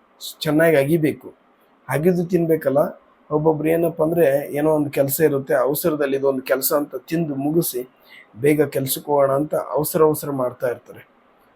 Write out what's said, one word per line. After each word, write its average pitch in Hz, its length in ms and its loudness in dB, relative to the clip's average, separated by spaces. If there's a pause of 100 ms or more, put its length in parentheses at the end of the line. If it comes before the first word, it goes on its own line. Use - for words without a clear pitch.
(200)
ಸ್-, - 220 -14
ಚೆನ್ನಾಗಿ 156 340 4
ಅಗಿಬೇಕು, 143 580 0 (560)
ಅಗಿದು 170 360 0
ತಿನ್ಬೇಕಲ್ಲ. 165 760 0 (300)
ಒಬ್ಬೊಬ್ರು 151 360 0
ಏನಪ್ಪ 165 360 0
ಅಂದ್ರೆ, 147 520 2
ಏನೋ 151 160 2
ಒಂದು 151 180 0
ಕೆಲಸ 139 300 -2
ಇರುತ್ತೆ, 143 340 2
ಅವಸರದಲ್ಲಿ 139 640 0
ಇದೊಂದು 135 240 0
ಕೆಲಸ 135 320 -2
ಅಂತ 143 220 -2
ತಿಂದು 156 400 -4
ಮುಗಿಸಿ 143 540 -2 (520)
ಬೇಗ 151 220 2
ಕೆಲ್ಸಕ್ಕೆ 143 480 -4
ಹೋಗೋಣ 139 200 4
ಅಂತ 151 240 -2
ಅವಸರ 151 480 -2
ಅವಸರ 151 280 0
ಮಾಡ್ತಾ 127 360 -4
ಇರ್ತಾರೆ. - 420 -10 (460)